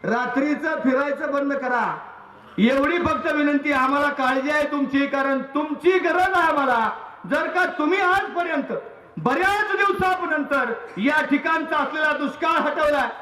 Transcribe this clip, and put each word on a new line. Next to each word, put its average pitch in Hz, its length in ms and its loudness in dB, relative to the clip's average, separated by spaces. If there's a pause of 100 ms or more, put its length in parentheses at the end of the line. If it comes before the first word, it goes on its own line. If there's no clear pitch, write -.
रात्रीचं 269 760 0
फिरायचं 277 540 0
बंद 277 200 0
करा, 247 440 -2 (600)
एवढी 277 400 4
फक्त 311 340 0
विनंती. 294 400 2
आम्हाला 277 380 2
काळजी 269 400 0
आहे 294 220 0
तुमची, 277 340 0
कारण 277 340 0
तुमची 311 600 0
गरज 359 340 2
आहे 339 140 4
आम्हाला. 269 420 2 (400)
जर 320 180 0
का 359 180 0
तुम्ही 320 340 0
आजपर्यंत 349 720 0 (440)
बऱ्याच 392 600 0
दिवसानंतर 359 960 0 (240)
या 285 280 2
ठिकाणचा 320 520 0
असलेला 302 340 0
दुष्काळ 302 500 -2
हटवलाय 294 460 0 (140)